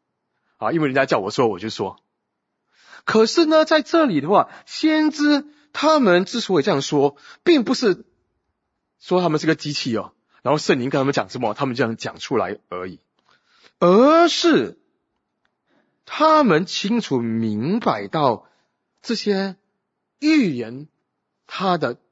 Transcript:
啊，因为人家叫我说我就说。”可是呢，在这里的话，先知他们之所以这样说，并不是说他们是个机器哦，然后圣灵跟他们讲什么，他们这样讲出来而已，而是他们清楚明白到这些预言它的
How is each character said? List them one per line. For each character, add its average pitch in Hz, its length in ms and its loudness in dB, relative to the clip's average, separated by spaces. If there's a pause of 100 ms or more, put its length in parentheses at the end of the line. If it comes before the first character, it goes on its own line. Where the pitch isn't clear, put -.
(580)
啊， 113 140 -4
因 165 100 -2
为 151 40 0
人 131 80 -4
家 135 120 2
叫 135 120 0
我 98 120 -4
说 123 180 0
我 98 100 -4
就 107 120 -8
说。” 95 280 -8 (1080)
可 220 180 4
是 320 220 2
呢， 311 180 4
在 311 160 2
这 330 240 0
里 180 160 0
的 135 80 -8
话， 180 220 2 (160)
先 311 440 0
知 294 360 0 (260)
他 311 280 2
们 185 260 4
之 233 140 -8
所 185 200 0
以 - 20 -4
这 208 80 -2
样 143 120 0
说， 143 340 0 (260)
并 302 220 4
不 240 80 -2
是 214 320 0 (920)
说 180 220 -2
他 175 80 0
们 156 100 0
是 160 80 -4
个 156 80 2
机 147 200 -8
器 123 220 -6
哦， 98 160 -8 (300)
然 123 100 0
后 151 60 0
圣 156 220 0
灵 123 80 -6
跟 143 100 -2
他 135 60 0
们 135 80 -2
讲 101 160 -4
什 127 120 -12
么， 110 120 -2
他 139 140 -6
们 127 80 -6
这 127 100 -2
样 113 120 -4
讲 - 220 -14
出 - 200 -4
来 98 200 -4 (120)
而 90 180 -10
已， 87 120 -18 (800)
而 277 500 6
是 175 500 0 (1300)
他 311 380 2
们 180 200 4
清 202 380 -4
楚 131 180 -2
明 113 600 -4
白 107 280 -4
到 135 400 -2 (540)
这 240 120 -6
些 196 420 -4 (600)
预 285 360 2
言 123 340 -12 (580)
它 185 300 -2
的 135 220 -6 (140)